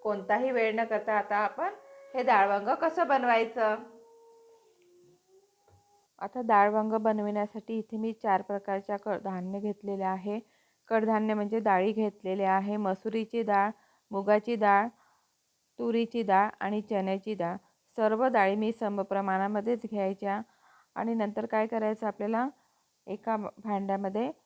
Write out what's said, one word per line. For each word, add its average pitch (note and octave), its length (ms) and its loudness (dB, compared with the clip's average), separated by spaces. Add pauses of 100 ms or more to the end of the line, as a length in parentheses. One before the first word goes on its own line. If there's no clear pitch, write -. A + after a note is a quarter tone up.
कोणताही G#3+ 480 0
वेळ A3 240 0
न A3+ 100 0
करता G#3+ 300 -2
आता G#3 220 0
आपण G#3+ 320 -2 (460)
हे B3+ 80 -2
डाळ G#3+ 260 6
वांग G3+ 200 0
कसं E4 380 0
बनवायचं. A3+ 720 2 (2500)
आता A#3 260 -8
डाळ G#3 260 6
वांग G#3+ 220 0
बनविण्यासाठी G#3+ 840 -2
इथे A3 180 -8
मी A3 160 -4
चार G3+ 300 0
प्रकारच्या G3+ 540 -6
कडधान्य F#3+ 640 -6
घेतलेले G3+ 440 -6
आहे. F#3+ 360 -4 (480)
कडधान्य A3 460 2
म्हणजे G#3 260 -2
डाळी G3+ 320 4
घेतलेले G3+ 520 -2
आहे, G3 320 2
मसुरीची G#3+ 680 -2
डाळ, G#3 280 2 (400)
मुगाची G#3 460 2
डाळ, G#3 320 4 (920)
तुरीची A#3 440 -2
डाळ G3 260 4 (120)
आणि G#3 200 -2
चण्याची G3 540 -2
डाळ. F3 220 -4 (400)
सर्व A3 280 2
डाळी G#3 300 4
मी A3 180 0
समप्रमाणामध्येच G3+ 1080 -2 (100)
घ्यायच्या G3 500 -4 (540)
आणि A3+ 200 -2
नंतर A3 320 -2
काय A3 200 0
करायचं, A3 400 -2
आपल्याला A3 420 -2 (580)
एका A3 300 -4
भांड्यामध्ये G3+ 960 -4 (140)